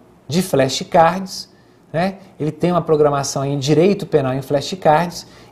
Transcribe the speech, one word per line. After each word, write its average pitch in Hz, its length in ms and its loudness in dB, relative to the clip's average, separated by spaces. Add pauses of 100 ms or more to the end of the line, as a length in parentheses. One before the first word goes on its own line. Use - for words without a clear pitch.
(260)
de 170 160 -2
flashcards, 175 1040 0 (420)
né? 185 260 -4 (220)
Ele 151 120 -4
tem 175 200 -2
uma 170 120 0
programação 143 600 0
em 139 140 -2
direito 160 480 2
penal 135 300 0
em 139 80 -4
flashcards 160 840 0 (260)